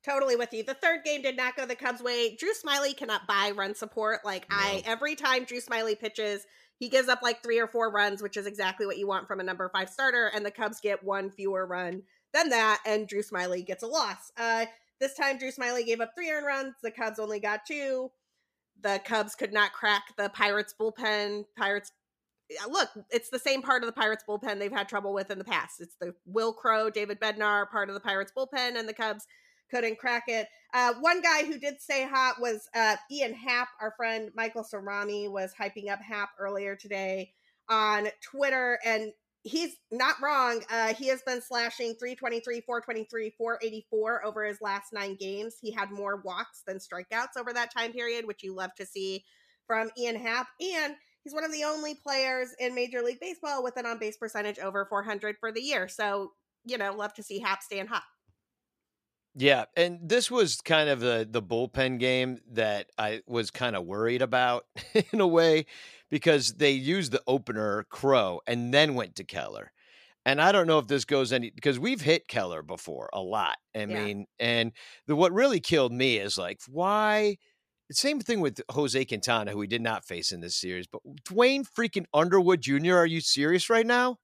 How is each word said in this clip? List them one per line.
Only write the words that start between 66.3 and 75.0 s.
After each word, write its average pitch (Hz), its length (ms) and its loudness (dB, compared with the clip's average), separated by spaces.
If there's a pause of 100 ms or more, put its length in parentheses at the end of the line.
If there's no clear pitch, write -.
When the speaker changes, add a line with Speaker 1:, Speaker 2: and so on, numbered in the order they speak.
Speaker 2:
they 143 180 6
used 135 400 0
the - 140 0
opener, 107 580 0
Crow, 110 640 4
and 120 260 -2
then 147 200 8
went 107 220 -4
to 98 80 -12
Keller. 52 480 -8 (540)
And 139 160 4
I 180 80 10
don't 190 160 6
know 156 140 6
if 113 80 -10
this 139 160 2
goes 135 280 4
any, 120 200 0
'cause 135 260 2
we've 220 220 -2
hit 156 260 4
Keller 87 360 -2
before 76 500 -10
a 98 80 -4
lot. 92 380 0 (180)
I 107 100 -2
Speaker 1:
Yeah. 107 180 -4
Speaker 2:
mean, 101 220 -6 (140)
and 117 320 2 (340)